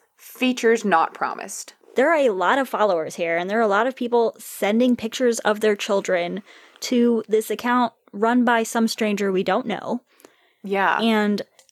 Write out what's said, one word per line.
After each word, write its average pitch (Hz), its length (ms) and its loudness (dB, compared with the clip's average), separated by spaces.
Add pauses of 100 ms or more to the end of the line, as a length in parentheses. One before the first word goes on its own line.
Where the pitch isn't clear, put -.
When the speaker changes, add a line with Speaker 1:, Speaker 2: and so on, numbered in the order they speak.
(160)
Speaker 1:
features 240 680 0
not 165 280 2
promised." - 600 -10 (220)
Speaker 2:
There 269 160 2
are 330 60 2
a 269 120 4
lot 190 300 2
of 262 100 -2
followers 180 460 0
here, 170 220 -4
and 180 120 -4
there 214 100 -2
are 233 40 2
a 220 40 2
lot 208 180 2
of 254 100 -4
people 233 440 0
sending 233 560 0
pictures 233 440 -2
of 208 200 -2
their 214 160 2
children 185 640 -2 (400)
to 240 460 2
this 214 240 0
account 247 420 0 (200)
run 226 320 2
by 233 180 2
some 226 240 0
stranger 208 440 -2
we 190 120 0
don't 190 220 0
know. 226 360 -6 (640)
Speaker 1:
Yeah. 196 380 0
Speaker 2:
And 214 400 0 (300)